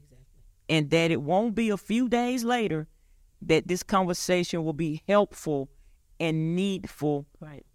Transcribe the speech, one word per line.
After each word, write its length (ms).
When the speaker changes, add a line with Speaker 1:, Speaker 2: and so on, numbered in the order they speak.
Speaker 1:
Exactly. 240
Speaker 2:
And 220
that 200
it 120
won't 320
be 160
a 60
few 320
days 360
later 420
that 260
this 140
conversation 840
will 80
be 360
helpful 600
and 380
needful 720
Speaker 1:
Right. 240